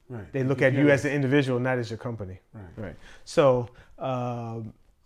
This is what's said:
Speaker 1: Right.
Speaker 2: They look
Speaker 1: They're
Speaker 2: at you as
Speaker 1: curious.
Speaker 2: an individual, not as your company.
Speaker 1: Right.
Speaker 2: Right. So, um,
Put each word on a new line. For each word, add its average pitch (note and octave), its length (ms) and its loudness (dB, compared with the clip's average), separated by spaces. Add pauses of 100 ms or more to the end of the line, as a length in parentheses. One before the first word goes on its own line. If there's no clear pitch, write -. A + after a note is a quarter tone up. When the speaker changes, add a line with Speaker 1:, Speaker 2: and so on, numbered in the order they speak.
Speaker 1:
Right. A#2 240 -14
Speaker 2:
They C3+ 100 -2
look C3+ 140 0
Speaker 1:
They're C3+ 100 4
Speaker 2:
at B2+ 60 2
you C#3+ 160 6
as C#3 120 4
Speaker 1:
curious. C#3+ 40 -2
Speaker 2:
an C#3 80 -2
individual, C3+ 480 2
not B2+ 160 0
as A#2 120 -4
your A2 80 -8
company. G2+ 420 -10 (140)
Speaker 1:
Right. G2+ 320 -14
Speaker 2:
Right. D2+ 100 -12 (280)
So, B2+ 460 2 (300)
um, A#2+ 720 -8 (320)